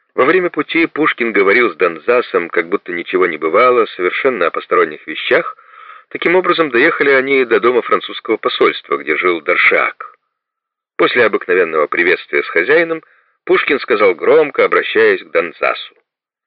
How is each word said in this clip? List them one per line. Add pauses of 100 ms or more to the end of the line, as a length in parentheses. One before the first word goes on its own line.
(140)
Во
время
пути
Пушкин
говорил
с
Донзасом,
как
будто
ничего
не
бывало,
совершенно
о
посторонних
вещах. (540)
Таким
образом,
доехали
они
до
дома
французского
посольства,
где
жил
Даршак. (800)
После
обыкновенного
приветствия
с
хозяином (420)
Пушкин
сказал
громко,
обращаясь
к
Донзасу: (520)